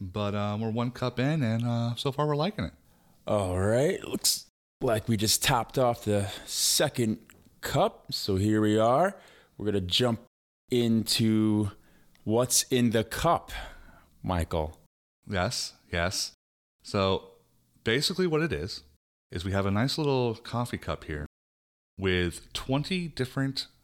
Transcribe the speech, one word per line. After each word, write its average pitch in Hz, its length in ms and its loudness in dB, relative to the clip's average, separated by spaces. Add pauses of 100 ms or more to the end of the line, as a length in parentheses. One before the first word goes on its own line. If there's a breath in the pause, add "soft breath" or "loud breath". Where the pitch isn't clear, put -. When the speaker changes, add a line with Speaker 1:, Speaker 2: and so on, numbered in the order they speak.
Speaker 1:
but, 101 340 -4
uh, 104 240 -2
we're 113 120 -2
one 120 200 -2
cup 123 280 -6
in, 147 240 0
and, 113 240 0
uh, 117 300 0
so - 160 -4
far 151 140 0
we're 147 100 0
liking 151 280 -2
it. - 80 -8 (540 soft breath)
Speaker 2:
All 92 320 0
right. 120 480 2
Looks - 400 -2 (340)
like - 280 0
we 113 100 2
just 104 240 2
topped 120 360 0
off 120 260 2
the 101 260 0 (160)
second - 720 0 (420)
cup. - 520 0
So - 240 -2
here 107 260 4
we 107 160 4
are. 147 380 4 (420 loud breath)
We're 104 80 -4
gonna 101 160 2
jump 117 380 0 (500)
into 110 1000 2 (540 soft breath)
what's 117 400 2
in 120 260 2
the 110 140 2
cup, - 480 0 (720 loud breath)
Michael. 82 560 -2 (500)
Speaker 1:
Yes, 101 460 -4 (180)
yes. 87 400 -2 (500)
So 95 500 0 (520)
basically 151 420 0
what 156 140 0
it 160 140 -2
is, 76 280 -6 (480)
is 87 140 -6
we 95 80 -2
have 98 140 2
a 98 40 2
nice 117 280 0
little 131 380 0
coffee 117 420 -6
cup - 260 -6
here 73 220 -6 (720)
with 90 560 0
twenty 165 540 -2
different 135 580 -4 (180)